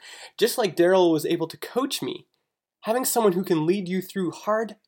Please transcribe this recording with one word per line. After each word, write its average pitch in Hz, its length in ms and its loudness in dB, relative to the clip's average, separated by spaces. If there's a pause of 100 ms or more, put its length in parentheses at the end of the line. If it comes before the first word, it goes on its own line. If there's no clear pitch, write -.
(400)
Just 233 180 0
like 202 180 -2
Daryl 175 360 4
was 156 140 0
able 160 240 -2
to - 80 -16
coach - 440 -4
me, - 240 -8 (560)
having 247 240 -2
someone 220 280 4
who 180 100 0
can 156 240 0
lead 185 200 0
you 185 140 -2
through 180 300 -4
hard 214 460 -4 (100)